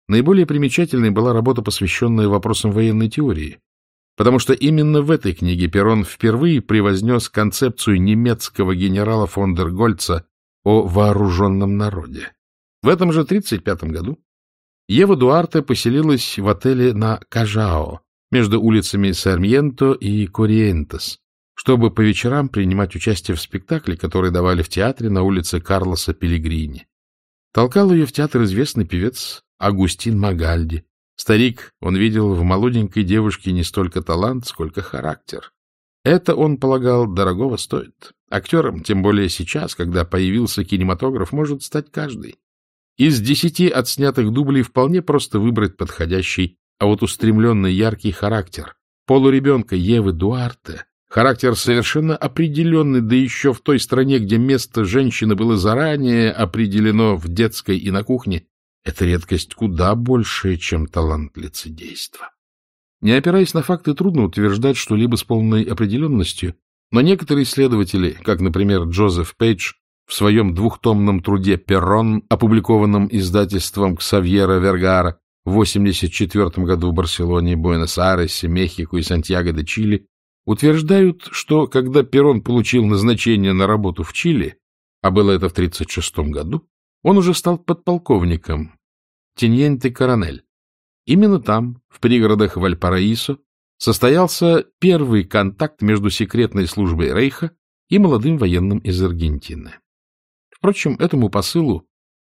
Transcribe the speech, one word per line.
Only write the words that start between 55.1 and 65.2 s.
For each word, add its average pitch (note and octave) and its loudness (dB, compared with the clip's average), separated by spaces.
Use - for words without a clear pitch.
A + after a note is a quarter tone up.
было A2 0
заранее A#2+ 0
определено G#2+ 0
в E2+ -8
детской G2 -2
и F#2+ -6
на G2 -2
кухне, A2 -4
это - -4
редкость F2 -2
куда F#2 -2
большая, A#2 -2
чем D#2+ -4
талант D#2 -4
лицедейства. - -16
Не G#2+ 2
опираясь F3 2
на D#3+ 0
факты, D#3 -2
трудно C#3 0
утверждать G#2 0
что-либо A2+ 0
с - -6